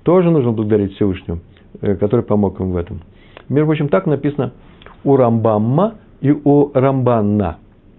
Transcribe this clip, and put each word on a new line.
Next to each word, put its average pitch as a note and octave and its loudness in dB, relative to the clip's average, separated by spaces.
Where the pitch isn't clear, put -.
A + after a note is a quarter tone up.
тоже E3+ 2
нужно C3+ 2
благодарить G#2+ -2
Всевышнего, F2+ -4
э, G2+ -2
который G#2+ -2
помог G#2 -2
им F#2 -4
в F2+ -4
этом. F2 -8
Между D3 0
прочим, D#3 -2
так F#3 -2
написано C#3 -4
у C#3 4
Рамбамма A#2 2
и C3+ 2
у D3 2
Рамбанна. A#2 0